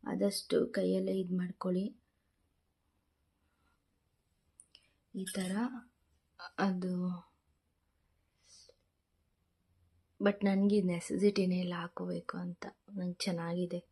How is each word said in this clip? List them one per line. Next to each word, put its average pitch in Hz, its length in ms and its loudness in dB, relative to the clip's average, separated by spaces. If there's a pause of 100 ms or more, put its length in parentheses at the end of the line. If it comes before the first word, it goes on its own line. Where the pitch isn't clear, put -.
ಆದಷ್ಟು - 580 2
ಕೈಯಲ್ಲೇ 190 540 0
ಇದ್ 180 140 -2
ಮಾಡ್ಕೊಳ್ಳಿ. 185 600 -2 (3250)
ಈ 190 100 -4
ಥರ 185 260 -2 (1080)
ಅದು, 185 500 2 (3000)
but 202 240 2
ನನ್ಗೆ 196 300 4
ಇದ್ 202 100 4
ನೆಸೆಸಿಟಿನೇ 185 760 2
ಇಲ್ಲ 180 180 -2
ಹಾಕೋಬೇಕು 175 600 -6
ಅಂತ. 180 280 -8 (320)
ನಂಗೆ 180 160 -2
ಚೆನ್ನಾಗಿದೆ. 175 800 -4